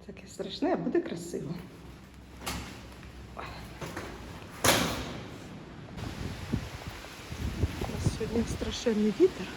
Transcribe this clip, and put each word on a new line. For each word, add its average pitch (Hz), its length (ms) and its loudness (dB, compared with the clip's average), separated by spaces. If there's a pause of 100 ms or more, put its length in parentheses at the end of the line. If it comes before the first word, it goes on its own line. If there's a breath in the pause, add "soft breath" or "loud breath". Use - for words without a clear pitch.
Таке - 220 -12
страшне, 202 460 2
а - 40 6
буде 339 240 4
красиво. - 520 -4 (1800)
Ой. - 60 -6 (4000)
У - 120 0
нас - 260 2
сьогодні 226 320 4
страшенний 214 680 4
вітер. 302 380 8